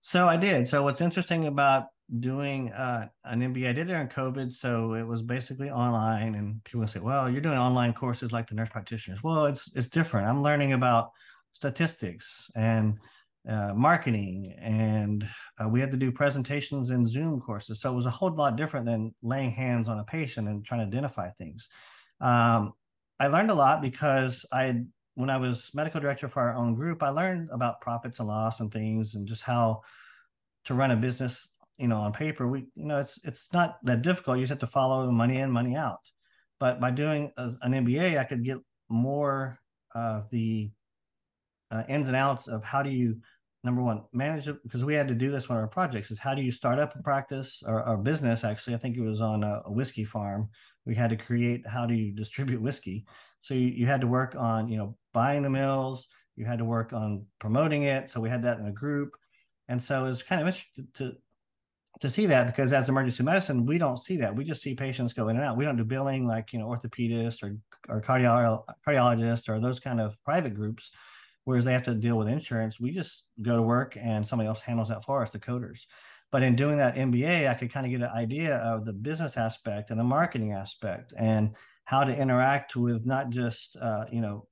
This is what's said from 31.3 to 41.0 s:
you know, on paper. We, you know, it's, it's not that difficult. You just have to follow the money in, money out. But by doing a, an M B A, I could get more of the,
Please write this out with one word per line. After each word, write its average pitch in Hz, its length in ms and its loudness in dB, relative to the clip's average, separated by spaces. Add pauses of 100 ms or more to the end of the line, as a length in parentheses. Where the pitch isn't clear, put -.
you 123 120 2
know, 110 80 4
on 107 160 0
paper. 151 340 -2
We, 127 280 -4
you 151 100 -10
know, 147 140 0
it's, 139 260 -6
it's - 260 -10
not 175 320 2
that 120 200 2
difficult. 156 340 2
You 127 60 2
just 131 80 -2
have 139 80 -4
to 117 80 -2
follow 131 380 2
the 127 60 2
money 123 280 4
in, 135 120 0
money 123 240 0
out. 131 240 -4 (600)
But 127 180 2
by 123 120 2
doing 147 440 0
a, 123 160 -6 (100)
an 123 120 0
M 131 100 2
B 123 160 2
A, 170 200 2
I 131 40 2
could 123 220 -4
get 131 140 -4 (280)
more 135 720 0 (340)
of 110 360 -4
the, 110 420 -2 (1000)